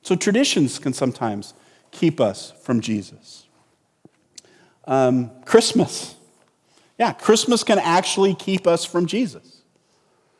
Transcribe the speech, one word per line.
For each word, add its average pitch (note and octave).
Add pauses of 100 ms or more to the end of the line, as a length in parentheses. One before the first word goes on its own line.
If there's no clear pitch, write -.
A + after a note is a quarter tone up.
So F#3
traditions G3+
can C3
sometimes A#2 (340)
keep D#3+
us -
from A#2
Jesus. - (1400)
Um, B2+ (140)
Christmas. - (880)
Yeah, A3
Christmas A3+
can G3+
actually F#3
keep F#3+
us E3+
from F3
Jesus. G3 (760)